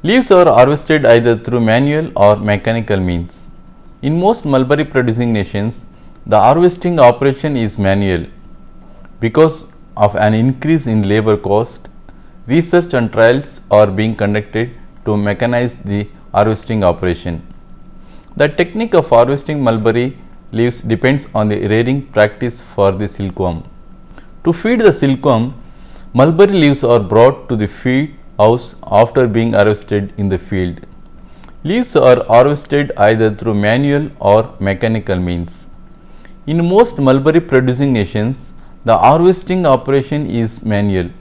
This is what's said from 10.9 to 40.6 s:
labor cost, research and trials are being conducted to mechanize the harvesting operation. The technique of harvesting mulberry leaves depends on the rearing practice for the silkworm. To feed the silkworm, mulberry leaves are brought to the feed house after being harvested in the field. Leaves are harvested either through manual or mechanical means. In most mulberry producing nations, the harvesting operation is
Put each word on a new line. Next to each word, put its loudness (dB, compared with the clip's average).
labor 2
cost, -4
research 0
and -2
trials 0
are 4
being -4
conducted -4
to -2
mechanize -4
the -4
harvesting -2
operation. -2
The 0
technique -4
of 2
harvesting 0
mulberry -2
leaves -2
depends -2
on 0
the -4
rearing -2
practice -2
for -2
the -6
silkworm. -8
To 0
feed -2
the 6
silkworm, 0
mulberry 4
leaves 2
are 4
brought 2
to -2
the -2
feed -4
house 0
after 2
being -2
harvested -2
in -4
the -2
field. -6
Leaves -2
are 4
harvested 0
either 2
through -4
manual -2
or 0
mechanical -4
means. -8
In -2
most 2
mulberry 2
producing 0
nations, -4
the 2
harvesting 2
operation 0
is -6